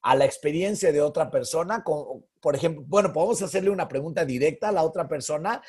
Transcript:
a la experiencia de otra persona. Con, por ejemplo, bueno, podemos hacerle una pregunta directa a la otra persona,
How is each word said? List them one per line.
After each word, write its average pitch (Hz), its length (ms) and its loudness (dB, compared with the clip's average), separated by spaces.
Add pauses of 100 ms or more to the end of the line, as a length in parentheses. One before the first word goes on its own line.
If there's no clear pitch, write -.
a 131 140 4
la 139 100 6
experiencia 170 640 0
de 147 100 4
otra 147 280 0
persona. 170 540 -2
Con, 139 420 -4 (160)
por 147 140 2
ejemplo, 156 320 -2
bueno, 190 260 2
podemos 190 300 2
hacerle 190 260 0
una 185 180 -2
pregunta 151 380 -2
directa 139 440 0
a - 20 0
la 175 120 2
otra 160 240 -2
persona, 160 600 -4